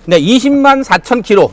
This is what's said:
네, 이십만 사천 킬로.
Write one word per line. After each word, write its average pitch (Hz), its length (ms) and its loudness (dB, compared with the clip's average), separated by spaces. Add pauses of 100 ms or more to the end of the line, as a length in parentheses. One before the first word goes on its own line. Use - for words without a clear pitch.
네, 175 120 0
이십만 269 680 0
사천 240 380 -4
킬로. 185 320 0